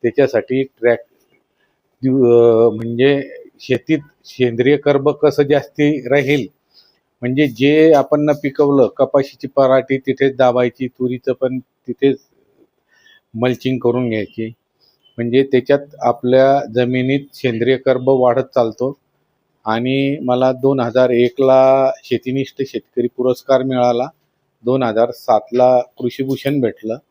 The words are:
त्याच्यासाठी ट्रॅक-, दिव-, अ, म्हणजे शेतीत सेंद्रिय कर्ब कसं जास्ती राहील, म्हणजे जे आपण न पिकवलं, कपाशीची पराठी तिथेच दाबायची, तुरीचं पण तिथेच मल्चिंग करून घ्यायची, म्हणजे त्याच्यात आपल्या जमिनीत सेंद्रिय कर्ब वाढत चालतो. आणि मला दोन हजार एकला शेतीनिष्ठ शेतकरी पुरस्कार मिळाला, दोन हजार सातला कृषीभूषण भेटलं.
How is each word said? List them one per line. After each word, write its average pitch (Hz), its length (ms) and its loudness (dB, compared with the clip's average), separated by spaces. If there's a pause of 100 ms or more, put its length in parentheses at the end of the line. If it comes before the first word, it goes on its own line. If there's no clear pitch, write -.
त्याच्यासाठी 127 600 -2
ट्रॅक-, 117 500 -4 (880)
दिव-, 131 240 2
अ, 117 420 4
म्हणजे 117 640 -2 (300)
शेतीत 151 380 -4 (260)
सेंद्रिय 123 520 0
कर्ब 139 340 0
कसं 147 320 0
जास्ती 143 680 -2
राहील, 135 380 0 (760)
म्हणजे 131 280 -2
जे 147 440 4
आपण 147 280 2
न 151 120 0
पिकवलं, 143 540 0
कपाशीची 135 640 -2
पराठी 135 500 0
तिथेच 135 380 -2
दाबायची, 123 520 0
तुरीचं 127 440 -6
पण 131 260 -4
तिथेच 135 600 -4 (1160)
मल्चिंग 123 440 -4
करून 123 300 -2
घ्यायची, 110 440 -8 (640)
म्हणजे 120 260 0
त्याच्यात 135 360 0 (200)
आपल्या 131 720 0
जमिनीत 127 480 -2 (140)
सेंद्रिय 120 420 -2
कर्ब 127 320 -2
वाढत 127 360 2 (100)
चालतो. 123 440 -2 (680)
आणि 135 540 -2
मला 127 340 -2
दोन 135 280 -2
हजार 123 300 0
एकला 131 800 2 (140)
शेतीनिष्ठ 131 520 -6 (100)
शेतकरी 120 500 -6
पुरस्कार 127 460 -2
मिळाला, 123 460 -2 (560)
दोन 131 180 0
हजार 113 280 0
सातला 123 680 0
कृषीभूषण 135 800 -4
भेटलं. 110 360 -4 (140)